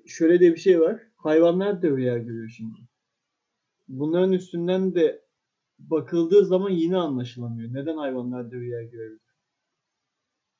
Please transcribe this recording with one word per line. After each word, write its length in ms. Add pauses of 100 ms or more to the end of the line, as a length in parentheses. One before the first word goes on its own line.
şöyle 340
de 120
bir 80
şey 220
var. 200 (140)
Hayvanlar 640
da 60
rüya 300
görüyor 320
şimdi. 300 (1080)
Bunların 440
üstünden 640
de 260 (580)
bakıldığı 680
zaman 240
yine 280
anlaşılamıyor. 760
Neden 240
hayvanlar 540
da 40
rüya 280
görebilir? 360 (1400)